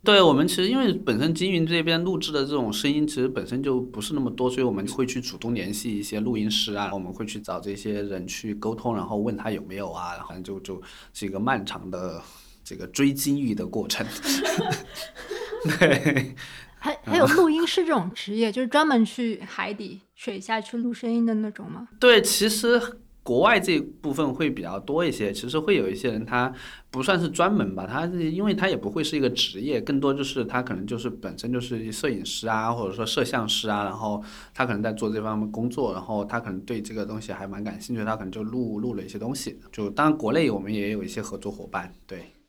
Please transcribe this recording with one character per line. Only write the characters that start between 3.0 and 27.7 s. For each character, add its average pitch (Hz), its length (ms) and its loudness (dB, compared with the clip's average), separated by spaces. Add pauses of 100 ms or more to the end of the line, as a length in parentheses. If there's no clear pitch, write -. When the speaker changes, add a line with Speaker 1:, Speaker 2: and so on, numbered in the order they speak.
Speaker 1:
其 147 100 -2
实 127 120 2
本 127 180 -2
身 123 160 -4
就 131 200 2
不 123 200 -8
是 127 140 -4
那 143 60 0
么 120 100 0
多， 123 180 0
所 127 120 0
以 - 20 4
我 123 80 4
们 101 160 -2
会 131 180 0
去 - 160 -4
主 120 160 -8
动 117 160 -4
联 101 220 -2
系 110 200 -4
一 104 60 -2
些 104 200 -4
录 117 180 0
音 107 100 2
师 107 260 0
啊， 101 200 -2
我 98 60 -4
们 90 120 -8
会 104 140 -6
去 104 140 -8
找 90 180 -6
这 98 160 -6
些 104 300 -4
人 92 220 -6
去 104 280 -6
沟 110 220 -4
通， 113 180 -2
然 92 100 -2
后 104 120 -4
问 104 200 0
他 113 140 -6
有 104 120 -4
没 95 140 -10
有 98 140 -6
啊， 87 240 -8
然 - 80 -12
后 - 180 -14
就， 98 200 -8
就 92 200 -10 (320)
是 - 140 -8
一 - 20 -2
个 95 120 -4
漫 113 260 0
长 92 240 -10
的 90 320 -6 (400)
这 - 140 -12
个 92 100 -10
追 139 260 2
鲸 143 280 0
鱼 117 140 0
的 90 120 -4
过 101 220 -4
程。 - 180 -2 (800)
<laughs> - 920 -6
对。 139 540 4 (460)
Speaker 2:
还， 294 220 -2
还 277 160 0
有 285 80 8
录 320 240 8
音 330 160 2
师 359 180 2
这 320 80 2
种 185 220 2
职 208 220 -6
业， 226 160 2
就 247 100 -2
是 247 60 -2
专 302 180 4
门 240 180 6
去 226 400 -4
海 190 300 -6
底 190 260 -12 (140)
水 190 260 -8
下 220 200 -2
去 214 160 -8
录 233 180 -2
声 226 180 -4
音 233 140 4
的 226 80 2
那 214 160 -2
种 208 180 -14
吗？ 226 200 -12 (100)
Speaker 1:
对， 240 240 10
其 - 260 2
实 233 320 4 (440)
国 123 160 4
外 208 180 8
这 175 220 2
部 - 340 -6
分 143 180 2
会 151 160 0
比 131 140 -4
较 90 160 -6
多 156 260 0
一 156 60 2
些， 101 220 0
其 117 160 -6
实 151 100 0
会 190 160 4
有 101 160 2
一 92 40 -2
些 120 180 -2
人 110 120 -4
他 123 300 0 (340)
不 131 140 -4
算 185 180 4
是 170 80 0
专 175 240 4
门 101 220 2